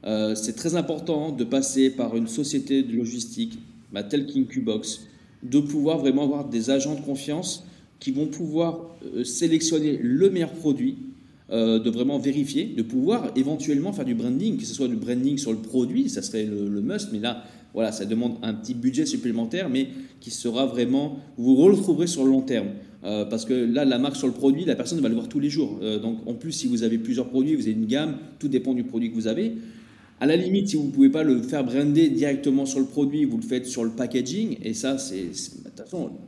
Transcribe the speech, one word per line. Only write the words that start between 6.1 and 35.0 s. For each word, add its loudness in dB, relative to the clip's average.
avoir -2
des -2
agents 0
de -8
confiance -6
qui -4
vont 0
pouvoir, -2
euh, 0
sélectionner 2
le 6
meilleur 0
produit, 0
euh, 4
de 0
vraiment 0
vérifier, 0
de -4
pouvoir 0
éventuellement 0
faire -4
du 0
branding, 0
que -6
ce -8
soit -2
du 0
branding 0
sur -2
le -2
produit, 0
ça -6
serait -4
le, -2
le -2
must, -4
mais -4
là, -4
voilà, 0
ça -6
demande -2
un -2
petit -6
budget 0
supplémentaire, -2
mais 0
qui -14
sera -2
vraiment, 0
vous 8
vous 8
retrouverez 6
sur 0
le 6
long 6
terme. 0
Euh, 0
parce -4
que 2
là, 2
la 4
marque 0
sur -2
le 0
produit, 2
la 2
personne -2
va 2
le 2
voir -4
tous 0
les 2
jours. 0
Euh, -2
donc, -4
en -4
plus, -8
si -4
vous 2
avez 2
plusieurs -2
produits, 2
vous 0
avez 0
une 0
gamme, 0
tout -4
dépend 0
du 0
produit -2
que -6
vous -2
avez. -2
À 2
la 4
limite, 2
si 0
vous 2
ne -2
pouvez 8
pas 2
le 4
faire -2
brander 4
directement 2
sur -2
le 4
produit, 0
vous 0
le -2
faites -4
sur -4
le 0
packaging, -2
et -4
ça, -2
c'est, -6